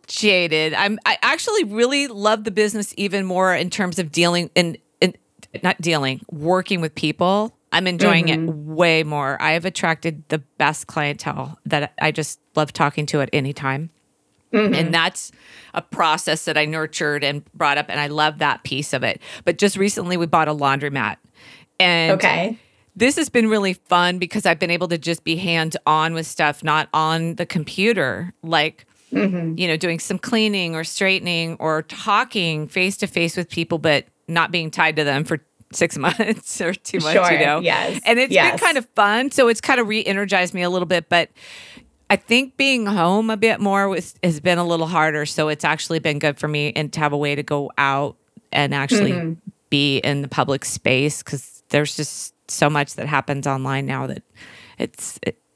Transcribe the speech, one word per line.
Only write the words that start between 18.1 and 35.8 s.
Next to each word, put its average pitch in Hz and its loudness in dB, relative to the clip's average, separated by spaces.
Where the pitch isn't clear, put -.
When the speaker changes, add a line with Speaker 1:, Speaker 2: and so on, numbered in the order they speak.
Speaker 1:
that 143 0
piece 135 -6
of 127 0
it. 113 -2
But 175 0
just 196 2
recently, 185 0
we 170 0
bought 156 2
a 151 0
laundromat. 139 -2
And 170 4
Speaker 2:
Okay. 185 2
Speaker 1:
this 240 2
has 320 0
been 226 2
really 202 2
fun 175 2
because 180 -4
I've 165 2
been 180 -2
able 175 0
to 170 -2
just 160 -4
be 165 -2
hands-on 160 0
with 160 -4
stuff, 151 0
not 151 2
on 160 0
the 175 -4
computer, 170 -2
like, 160 0
Speaker 2:
Mm-hmm. 175 -2
Speaker 1:
you 180 -2
know, 156 2
doing 165 -2
some 190 -4
cleaning 202 0
or 160 -4
straightening 175 -2
or 156 0
talking 185 -2
face-to-face 185 -2
with 175 -4
people, 165 -2
but 147 2
not 165 0
being 165 -2
tied 160 0
to 156 2
them 139 0
for 151 -4
six - 0